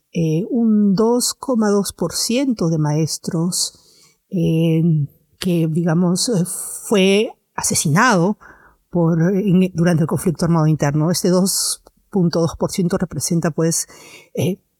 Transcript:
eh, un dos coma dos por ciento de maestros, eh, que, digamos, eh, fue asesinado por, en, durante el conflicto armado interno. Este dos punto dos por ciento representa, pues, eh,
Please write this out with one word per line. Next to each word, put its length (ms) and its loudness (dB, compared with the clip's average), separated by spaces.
eh, 380 0
un 460 2
dos 380 0
coma 360 -2
dos 240 0
por 180 -6
ciento 560 -2
de 100 0
maestros, 1400 -4
eh, 520 0
que, 300 0
digamos, 580 0
eh, 160 0
fue 440 2
asesinado 840 2
por, 320 2
en, 400 2
durante 300 2
el 40 0
conflicto 360 -2
armado 240 2
interno. 420 2
Este 200 0
dos 540 0
punto 320 0
dos 160 -2
por 140 -4
ciento 260 -2
representa, 540 -2
pues, 360 -2
eh, 240 -2